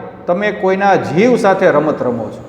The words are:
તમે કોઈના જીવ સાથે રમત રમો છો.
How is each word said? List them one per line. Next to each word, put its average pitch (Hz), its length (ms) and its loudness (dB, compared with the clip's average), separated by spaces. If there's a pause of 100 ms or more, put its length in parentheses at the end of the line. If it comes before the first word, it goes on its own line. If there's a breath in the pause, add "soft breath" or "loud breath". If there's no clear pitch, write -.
(280)
તમે 196 240 0
કોઈના 190 440 0
જીવ 170 400 2
સાથે 190 360 2
રમત 147 300 0
રમો 120 220 -4
છો. 101 260 -12